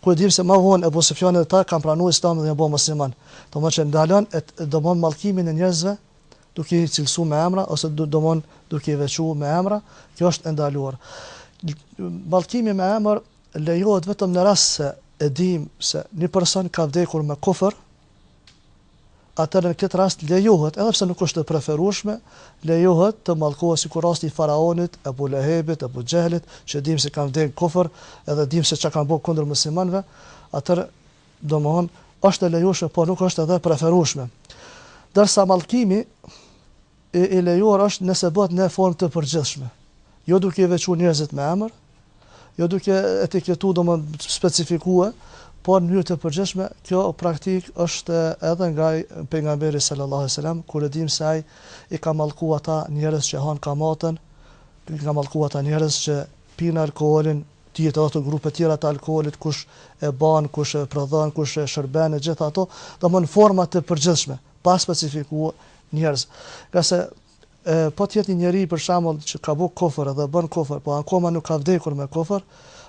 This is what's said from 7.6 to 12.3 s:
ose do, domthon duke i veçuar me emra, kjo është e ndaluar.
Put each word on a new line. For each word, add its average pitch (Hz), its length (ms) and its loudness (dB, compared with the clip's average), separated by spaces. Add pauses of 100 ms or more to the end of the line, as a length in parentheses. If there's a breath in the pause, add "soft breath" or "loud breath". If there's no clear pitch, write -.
ose 156 220 -4
do, 156 180 -2
domthon 156 360 2 (280 soft breath)
duke 151 220 -4
i 143 60 0
veçuar 160 360 -2
me 147 160 -4
emra, 190 300 0 (340 loud breath)
kjo 175 160 2
është - 160 -4
e 160 60 -4
ndaluar. 143 420 -2 (1400 loud breath)